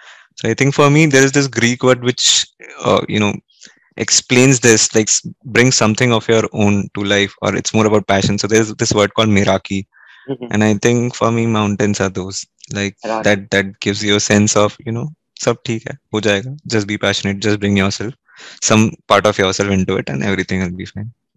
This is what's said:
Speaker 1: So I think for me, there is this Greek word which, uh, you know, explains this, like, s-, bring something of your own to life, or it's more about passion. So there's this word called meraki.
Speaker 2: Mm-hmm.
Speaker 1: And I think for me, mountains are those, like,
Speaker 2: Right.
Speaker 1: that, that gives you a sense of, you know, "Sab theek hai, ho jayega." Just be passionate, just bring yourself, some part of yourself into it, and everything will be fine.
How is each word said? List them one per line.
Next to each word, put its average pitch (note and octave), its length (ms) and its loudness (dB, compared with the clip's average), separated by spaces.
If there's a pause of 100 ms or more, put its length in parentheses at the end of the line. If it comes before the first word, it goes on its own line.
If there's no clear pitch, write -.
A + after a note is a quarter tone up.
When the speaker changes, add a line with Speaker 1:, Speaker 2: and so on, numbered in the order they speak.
(360)
Speaker 1:
So - 120 -4
I A2+ 60 0
think C3+ 200 0
for C#3+ 140 4
me, D3 160 4
there C3+ 180 4
is C3+ 100 2
this C#3 140 0
Greek A#2+ 360 -2
word B2+ 200 2
which, - 440 0 (360)
uh, G2+ 240 0
you - 140 -2
know, G#2 140 0 (640)
explains B2+ 640 2
this, A2+ 340 2
like, A2 140 0
s-, - 180 -2 (180)
bring B2 260 2
something A#2+ 400 2
of A2+ 160 0
your A2+ 180 2 (100)
own G2+ 400 0
to G2+ 100 -6
life, G2+ 380 0
or G2+ 120 -2
it's - 200 -4
more A2 100 4
about G#2+ 220 2
passion. G2+ 320 0
So G#2 80 -4
there's A2 300 2
this - 180 -2
word G#2 180 2
called A2 160 0
meraki. G2 580 0 (400)
Speaker 2:
Mm-hmm. B2+ 260 -10
Speaker 1:
And G#2+ 120 2
I G#2+ 100 4
think A#2+ 400 0
for A2+ 160 0
me, A#2 160 0
mountains G#2 540 0
are G2 80 0
those, F#2+ 380 -10 (260)
like, G2+ 320 -6
Speaker 2:
Right. A2 200 -4
Speaker 1:
that, G#2 260 0
that G2 300 -2
gives G2+ 220 -4
you G#2 140 0
a G#2+ 40 0
sense G#2 360 2
of, G#2 240 2
you A2+ 120 -10
know, A#2+ 160 -8 (320)
"Sab A#2+ 220 -2
theek A2+ 260 -6
hai, C3+ 80 -14 (160)
ho G#2+ 80 -2
jayega." G#2+ 460 -2
Just G#2+ 220 -2
be G#2 100 -4
passionate, G2 400 -2
just G#2 220 -2
bring G2+ 160 0
yourself, G2 360 -2 (480)
some A2 300 2 (160)
part G2 180 4
of G#2 140 2
yourself G2+ 320 0
into F#2+ 260 0
it, - 140 -6
and B2 120 -6
everything F#2+ 380 -4
will F2+ 160 -6
be F#2+ 80 -12
fine. G#2+ 280 -14 (240)